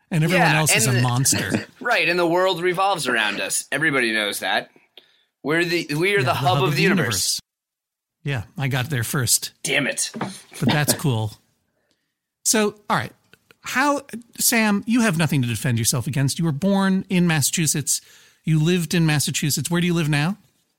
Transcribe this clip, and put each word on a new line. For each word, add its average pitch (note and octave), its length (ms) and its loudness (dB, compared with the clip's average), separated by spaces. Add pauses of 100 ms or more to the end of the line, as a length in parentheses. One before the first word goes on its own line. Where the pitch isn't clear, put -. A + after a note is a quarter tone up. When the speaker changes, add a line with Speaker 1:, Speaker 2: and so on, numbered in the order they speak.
Speaker 1:
and D#3 140 0
everyone F3 240 4
Speaker 2:
Yeah, D#3 140 2
Speaker 1:
else D#3 140 2
is A3 120 2
Speaker 2:
and B2 100 2
Speaker 1:
a - 20 2
Speaker 2:
the B2 80 2
Speaker 1:
monster." G#2+ 640 0
Speaker 2:
<laughs> - 80 -20
Right, F#3 300 0
and F3 80 0
the F3 80 2
world F3+ 340 2
revolves F3+ 480 0
around G#2+ 320 0
us. - 320 -4
Everybody C#3 420 0
knows G#2 260 -2
that. G#2+ 320 -4 (720)
We're E3 200 0
the, E3+ 320 -2
we F#3+ 200 0
are G3+ 60 2
Speaker 1:
Yeah, - 40 0
Speaker 2:
the F3 80 0
hub F3+ 300 2
of D3+ 120 0
the - 60 0
universe. E3 560 0
Speaker 1:
universe. - 20 -10 (840)
Yeah, C3+ 200 -4 (140)
I C3+ 100 -2
got B2+ 220 -2
there B2 140 -2
first. - 480 -2 (100)
Speaker 2:
Damn C#3 240 -2
it. - 240 -4 (500)
Speaker 1:
But C3 100 0
that's D3 260 0
cool. A2 380 -2 (1080)
So, G#3 460 0
all G3+ 80 2
right. A#2 160 -6 (480)
How, C#4+ 400 0 (380)
Sam, G#3+ 480 2
you A#3 140 2
have F#3+ 180 2
nothing D3 240 2
to A#2 40 -2
defend A#2 300 -2
yourself A#2 300 -2
against. C3+ 320 0
You E3+ 60 0
were E3 60 0
born F#3+ 580 0
in F3+ 180 4
Massachusetts. D3+ 720 0 (420)
You D#3 160 2
lived F3 360 2
in E3 100 4
Massachusetts. D3 640 0
Where E3+ 120 0
do F3 40 0
you F3 80 0
live E3 160 0
now? D3+ 280 0 (420)